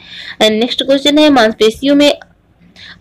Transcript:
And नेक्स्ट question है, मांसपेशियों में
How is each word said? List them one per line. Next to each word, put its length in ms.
And 100
नेक्स्ट 320
question 340
है, 120
मांसपेशियों 640
में 180